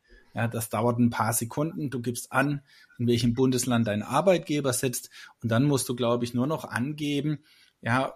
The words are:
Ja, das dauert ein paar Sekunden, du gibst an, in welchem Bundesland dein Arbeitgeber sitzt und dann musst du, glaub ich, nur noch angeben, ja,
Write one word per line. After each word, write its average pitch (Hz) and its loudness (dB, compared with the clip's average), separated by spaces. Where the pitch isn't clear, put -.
Ja, 113 0
das 117 -6
dauert 117 0
ein 120 6
paar 113 0
Sekunden, 147 -4
du 127 -6
gibst 120 -6
an, 143 0
in 120 0
welchem 117 4
Bundesland 123 2
dein 104 0
Arbeitgeber 151 2
sitzt - -4
und 113 -2
dann 117 4
musst 143 2
du, 127 -4
glaub 120 0
ich, 120 -4
nur 123 0
noch 156 -4
angeben, 147 -4
ja, 127 0